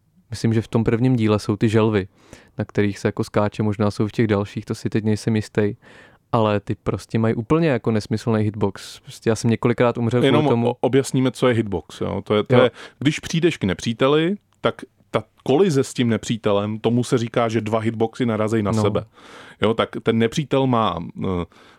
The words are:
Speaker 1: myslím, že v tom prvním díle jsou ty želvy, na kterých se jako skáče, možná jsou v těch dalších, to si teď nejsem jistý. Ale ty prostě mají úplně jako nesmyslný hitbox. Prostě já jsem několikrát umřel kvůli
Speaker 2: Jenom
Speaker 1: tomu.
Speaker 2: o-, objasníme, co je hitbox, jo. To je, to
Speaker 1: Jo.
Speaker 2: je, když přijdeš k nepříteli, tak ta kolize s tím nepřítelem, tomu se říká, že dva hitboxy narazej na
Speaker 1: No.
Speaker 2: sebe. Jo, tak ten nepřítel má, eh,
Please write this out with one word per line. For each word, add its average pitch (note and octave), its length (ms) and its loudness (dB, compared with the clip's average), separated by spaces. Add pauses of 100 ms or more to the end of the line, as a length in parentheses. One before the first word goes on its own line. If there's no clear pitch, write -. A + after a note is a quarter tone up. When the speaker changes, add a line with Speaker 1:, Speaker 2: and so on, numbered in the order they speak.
(300)
Speaker 1:
myslím, A2+ 240 -2
že A2+ 80 2
v - 60 -6
tom A2+ 160 0
prvním A#2 320 2
díle G#2+ 240 2
jsou G#2+ 160 -2
ty A#2 140 2
želvy, G#2+ 380 2 (500)
na G#2 80 -4
kterých G#2 340 -2
se - 80 -2
jako A2 160 -2
skáče, G#2 400 -2
možná G#2 280 0
jsou G#2+ 160 -2
v - 40 -12
těch A#2 160 0
dalších, G2+ 380 -2
to A2+ 100 -6
si - 140 -6
teď G#2 140 -2
nejsem A2 320 0
jistý. G#2+ 400 -2 (560)
Ale G#2+ 280 2
ty - 240 -6
prostě - 360 -4
mají A2+ 160 0
úplně D#3 340 0
jako A#2+ 220 -2
nesmyslný G#2+ 520 0
hitbox. G#2 560 -4
Prostě - 300 -6
já A2 60 2
jsem A#2 160 0
několikrát A#2+ 460 2
umřel A#2+ 240 0
kvůli C#3 60 4
Speaker 2:
Jenom C#3+ 200 4
Speaker 1:
tomu. A#2+ 220 2
Speaker 2:
o-, - 120 -2
objasníme, C3 500 2
co - 160 0
je B2 80 4
hitbox, G2 460 -4
jo. F#2+ 240 -4
To G#2 100 0
je, G#2 80 2
to B2+ 120 0
Speaker 1:
Jo. B2 80 6
Speaker 2:
je, A#2+ 80 2 (280)
když D3+ 200 0
přijdeš E3 380 -2
k - 60 -8
nepříteli, C3+ 720 0 (260)
tak A#2 140 0 (360)
ta A2 120 -2 (200)
kolize C#3 400 2
s - 100 -10
tím A#2+ 160 0
nepřítelem, G#2+ 680 -2
tomu A#2 240 0
se C3 140 0
říká, A#2 320 -2
že A2+ 120 0
dva G#2+ 180 -2
hitboxy A2 460 -2
narazej G#2+ 380 0
na G2+ 80 0
Speaker 1:
No. A2 100 2
Speaker 2:
sebe. G#2 240 0 (560)
Jo, G#2+ 120 2
tak A2 160 -2 (140)
ten A2+ 140 0
nepřítel C3+ 500 0
má, A2 300 2 (260)
eh, G2 40 -2 (520)